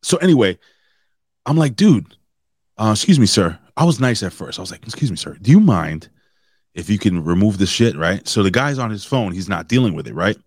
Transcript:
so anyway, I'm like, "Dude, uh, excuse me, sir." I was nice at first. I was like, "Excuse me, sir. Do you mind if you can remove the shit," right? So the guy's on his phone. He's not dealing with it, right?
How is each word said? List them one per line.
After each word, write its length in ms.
so 160
anyway, 400
I'm 120
like, 180
"Dude, 400
uh, 160
excuse 260
me, 60
sir." 320
I 80
was 140
nice 240
at 100
first. 260
I 20
was 100
like, 140
"Excuse 260
me, 60
sir. 240
Do 100
you 80
mind 500
if 160
you 80
can 260
remove 340
the 100
shit," 280
right? 320
So 160
the 80
guy's 280
on 100
his 160
phone. 280
He's 160
not 180
dealing 260
with 140
it, 80
right? 320